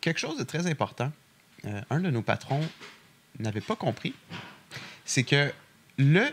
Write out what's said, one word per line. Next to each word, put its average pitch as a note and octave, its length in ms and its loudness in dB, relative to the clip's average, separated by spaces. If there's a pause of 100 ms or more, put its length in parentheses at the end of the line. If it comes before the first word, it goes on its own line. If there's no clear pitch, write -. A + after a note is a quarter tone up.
quelque E3 180 0
chose - 180 -6
de - 60 -4
très F3 240 -4
important, C3 440 -2 (540)
euh, G2+ 240 -6
un C#3+ 100 0
de F#3 100 0
nos A#2 120 0
patrons C#3 460 -2 (720)
n'avait A2 220 -4
pas G#3+ 140 -4
compris, - 380 -4 (920)
c'est - 180 0
que C#3+ 280 4 (460)
le D#3+ 360 8